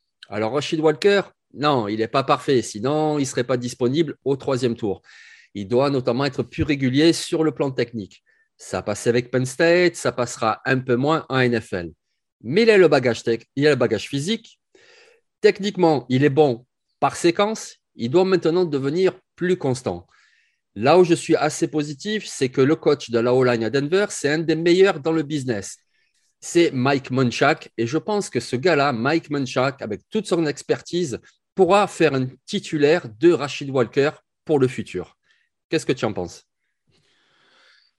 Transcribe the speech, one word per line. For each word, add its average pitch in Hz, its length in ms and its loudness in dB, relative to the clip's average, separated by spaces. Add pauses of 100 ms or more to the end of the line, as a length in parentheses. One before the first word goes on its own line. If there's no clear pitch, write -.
(280)
Alors, 107 240 -4
Rashid 147 260 -4
Walker, 160 440 2 (320)
non, 127 340 0
il 107 100 -4
n'est 110 100 -2
pas 135 140 0
parfait, 135 380 2
sinon 151 580 -2
il 143 40 -2
ne 135 40 -2
serait 131 160 -4
pas 127 140 -2
disponible 123 680 -2
au 139 140 -2
troisième 127 400 -2
tour. 98 240 -6 (540)
Il 101 120 -8
doit 120 220 2
notamment 131 380 -2
être 135 160 -4
plus - 200 -6
régulier 143 520 2
sur 160 280 -4
le 156 100 0
plan 143 180 -2
technique. 117 520 -6 (360)
Ça - 200 -8
a 90 40 -6
passé 104 260 -4
avec 120 220 0
Penn 127 160 -2
State, 170 500 2
ça 127 160 -4
passera 117 540 -4
un 131 120 2
peu 127 180 0
moins 143 340 0
en 131 80 0
N 123 220 2
F - 120 -14
L. 85 200 -8 (500)
Mais 156 200 0
il 226 80 4
a 214 60 6
le 185 100 8
bagage 135 380 2
tech-, 117 220 -2 (100)
il 143 100 2
a 151 40 6
le 143 60 2
bagage 110 320 0
physique. 170 520 -6 (800)
Techniquement, 190 720 2
il 131 120 4
est 147 60 6
bon 135 380 2 (340)
par 139 160 0
séquence. 202 600 -2 (200)
Il 120 140 -6
doit 180 160 4
maintenant 180 400 2
devenir 151 460 -2 (220)
plus 180 220 -2
constant. 123 500 -4 (680)
Là 135 240 4
où 185 60 8
je 170 100 2
suis 160 200 -2
assez 151 340 -2
positif, 156 580 -6
c'est - 240 -4
que 139 100 -2
le 139 160 4
coach 143 340 0
de 117 80 0
la 120 140 2
O-line 123 320 2
à 110 60 -2
Denver, 147 400 0
c'est - 200 -4
un 156 80 0
des 160 160 0
meilleurs 170 460 2
dans 160 120 -2
le 160 100 0
business. 131 560 -6 (640)
C'est 170 320 2
Mike 135 380 0
Munchak. 135 680 0
Et 113 80 -2
je 135 120 -4
pense 202 300 -4
que - 100 -4
ce - 160 -8
gars-là, 143 380 2
Mike 139 380 -2
Munchak, 135 500 -4
avec 107 300 -10
toute 214 160 -4
son 170 180 0
expertise, 147 720 -4 (380)
pourra 190 320 4
faire 151 260 2
un 131 140 -2 (180)
titulaire 156 600 0 (100)
de 170 140 6
Rashid 143 380 -4
Walker 135 400 0 (340)
pour 151 160 2
le 131 80 4
futur. 95 480 -8 (520)
Qu'est-ce - 180 -2
que 151 60 -2
tu 127 120 -4
en 110 80 0
penses ? 90 320 -10 (1500)